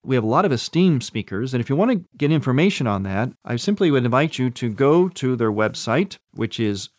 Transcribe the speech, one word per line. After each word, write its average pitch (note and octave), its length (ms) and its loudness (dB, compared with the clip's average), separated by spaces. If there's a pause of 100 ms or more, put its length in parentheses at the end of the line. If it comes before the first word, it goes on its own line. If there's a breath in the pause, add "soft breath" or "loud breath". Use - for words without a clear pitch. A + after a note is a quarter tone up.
We C3 100 -2
have A#2 100 2
a A2 40 0
lot D3 160 2
of E3+ 80 2
esteemed D#3+ 500 2
speakers, A#2 520 -6
and A#2+ 80 0
if - 80 -4
you C#3 60 0
want A3+ 160 2
to F#3+ 120 -2 (140)
get D3 120 2
information D3 560 2
on G2+ 180 0
that, G2 280 -2 (100)
I A#2+ 140 -6
simply G3 340 0
would C3 140 2
invite C3 340 0
you B2+ 120 0
to B2 180 -4
go C#3+ 400 4
to B2+ 280 -2
their A2+ 140 0
website, A2 680 -2 (160)
which A2 260 -6
is G#2 380 -2